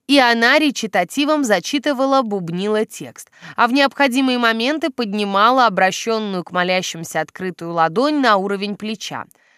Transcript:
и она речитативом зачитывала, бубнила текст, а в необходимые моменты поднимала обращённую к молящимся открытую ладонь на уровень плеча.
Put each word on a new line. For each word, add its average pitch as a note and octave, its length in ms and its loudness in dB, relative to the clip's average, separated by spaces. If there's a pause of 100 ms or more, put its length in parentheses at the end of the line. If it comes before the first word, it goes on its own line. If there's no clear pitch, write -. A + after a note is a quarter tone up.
и C#4 120 6
она A#3+ 400 4
речитативом C#4+ 840 0
зачитывала, C4+ 800 0
бубнила G3+ 640 -2
текст, - 440 -18 (260)
а A#3 120 4
в A#3 60 -2
необходимые C4+ 680 2
моменты A#3+ 500 0
поднимала G#3+ 800 2
обращённую G3 760 -2
к - 80 -16
молящимся F3+ 720 -4
открытую E3+ 520 -8
ладонь G3 460 0
на A3+ 180 4
уровень G3+ 380 -4
плеча. G#3 500 -10 (320)